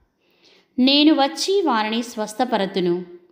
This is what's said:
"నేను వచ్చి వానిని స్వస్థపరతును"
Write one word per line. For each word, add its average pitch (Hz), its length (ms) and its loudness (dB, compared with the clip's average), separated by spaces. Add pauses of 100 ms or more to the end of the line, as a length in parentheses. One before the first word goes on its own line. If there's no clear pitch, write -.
(800)
"నేను 285 340 6
వచ్చి 277 480 0
వానిని 226 420 -2
స్వస్థపరతును" 196 1000 -4 (260)